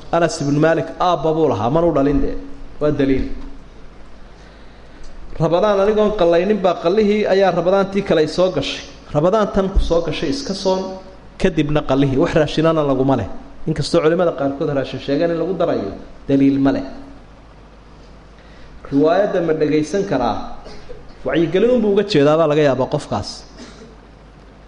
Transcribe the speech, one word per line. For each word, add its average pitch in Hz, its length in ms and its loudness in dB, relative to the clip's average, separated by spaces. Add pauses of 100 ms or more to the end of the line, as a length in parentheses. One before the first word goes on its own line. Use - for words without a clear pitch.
(120)
Anas 170 280 0
ibn 143 180 0
Malik 160 280 2 (120)
aabba 160 340 0
buu 156 160 2
lahaa, 113 220 0
man 165 140 2
u 170 100 2
dhalin 139 260 2
dee. - 160 -2 (440)
Waa 151 100 2
daliil. 135 380 0 (2000)
Rabadaan 185 420 2
anigoon 214 380 2
qallaynin 180 420 2
baa 180 220 2
qallihii 208 440 2
ayaa 190 260 4
rabadaantii 190 500 0
kale 160 220 2
i 151 40 0
soo 180 220 2
gashay. - 340 -4 (300)
Rabadaan 185 380 2
tan 190 160 2
ku 196 100 0
soo 170 240 2
gashay 151 280 -4
iska - 240 -6
soon, 190 260 0 (580)
kadibna 151 440 0
qallihii. 135 360 2
Wax 165 160 2
raashinana 156 480 2
laguma 135 340 2
leh. 104 120 -4 (380)
Inkastoo 156 340 0
culimada 170 320 2
qaarkood 139 420 -2
raashin 131 260 -4
sheegaan 156 300 0
in 170 80 -2
lagu 170 160 -2
darayo, 101 380 -2 (360)
daliil 139 300 4
ma 135 140 2
leh. 120 100 -4 (2000)
Riwaayadda 175 560 2
ma 160 80 0
dhagaysan 151 540 0
karaa? 120 480 -4 (680)
Wacyigelin 170 460 2
unbuu 214 240 2
uga 208 100 4
jeedaa 151 320 4
baa 165 120 4
laga 151 140 4
yaabaa 127 320 2
qofkaas. 107 340 -6 (1400)